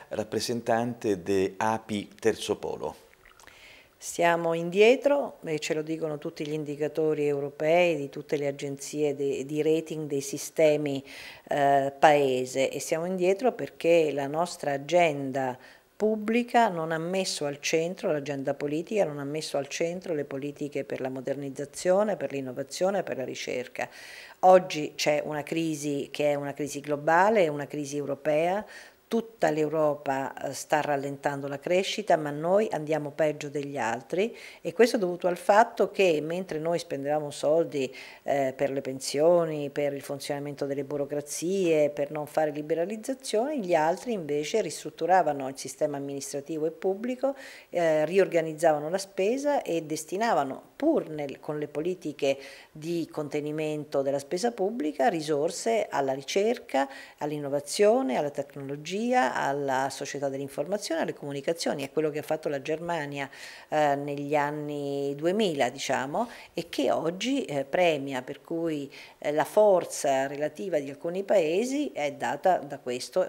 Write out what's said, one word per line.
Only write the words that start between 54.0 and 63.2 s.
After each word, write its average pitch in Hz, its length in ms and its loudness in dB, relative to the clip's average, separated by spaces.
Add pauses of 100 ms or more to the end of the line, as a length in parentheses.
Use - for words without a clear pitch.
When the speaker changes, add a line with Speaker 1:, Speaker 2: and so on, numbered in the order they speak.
Speaker 2:
della 139 180 0
spesa 185 340 -2
pubblica, 247 560 0
risorse 165 800 0
alla 135 240 0
ricerca, 233 760 -2 (300)
all'innovazione, 151 1000 2
alla 151 140 0
tecnologia, 143 720 -8
alla 143 880 2
società 139 400 -6
dell'informazione, 160 720 -4
alle 180 140 -4
comunicazioni. 143 680 -4
È 135 80 -8
quello 156 200 0
che 147 80 -4
ha 147 40 -6
fatto 156 260 -4
la 139 120 -2
Germania, 147 640 -4 (400)